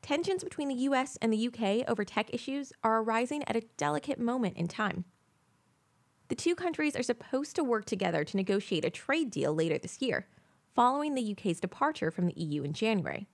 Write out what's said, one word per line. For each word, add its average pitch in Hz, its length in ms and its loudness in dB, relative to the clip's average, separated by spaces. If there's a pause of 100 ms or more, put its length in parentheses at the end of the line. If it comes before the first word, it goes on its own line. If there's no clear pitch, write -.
Tensions 349 440 0
between 294 240 -4
the 269 60 0
U 269 200 2
S 262 260 0
and 226 100 4
the 220 60 4
U 233 140 0
K 226 340 2
over 208 200 0
tech - 280 -2
issues 269 380 -4 (140)
are 220 160 6
arising 233 420 0
at - 140 -2
a 226 180 -4
delicate 151 420 0
moment 233 380 0
in 170 100 -2
time. 185 380 -2 (1300)
The - 60 -2
two 339 200 2
countries 311 400 0
are 254 80 -2
supposed 254 540 -4
to 320 80 2
work 233 180 2
together 175 400 0
to 175 140 -2
negotiate 190 480 0
a - 40 2
trade 285 400 0
deal 143 240 0
later 160 240 2
this - 240 -6
year, - 260 0 (460)
following 277 420 4
the 262 60 0
U 208 140 -2
K's 175 240 -2
departure 269 520 0
from 180 160 0
the - 140 -2
E 165 40 -2
U 147 180 -2
in 143 80 -2
January. 202 640 0